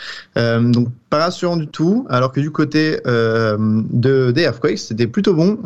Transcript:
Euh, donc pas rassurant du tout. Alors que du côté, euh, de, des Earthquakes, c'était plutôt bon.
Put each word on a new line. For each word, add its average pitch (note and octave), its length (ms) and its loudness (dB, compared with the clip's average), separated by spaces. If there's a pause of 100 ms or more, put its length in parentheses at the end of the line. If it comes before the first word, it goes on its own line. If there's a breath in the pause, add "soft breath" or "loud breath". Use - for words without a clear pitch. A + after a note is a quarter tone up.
(380 loud breath)
Euh, A#2 200 2
donc A#2+ 300 2 (220)
pas D3+ 80 2
rassurant F3 400 -2
du D3+ 80 -4
tout. G3 420 0
Alors C3 240 0
que C#3 80 -2
du D3+ 100 -2
côté, D#3 560 0
euh, A2+ 540 0
de, B2 680 2
des B2+ 100 2
Earthquakes, C#3+ 380 0
c'était A2+ 280 -4
plutôt G3 280 2
bon. F#3 320 2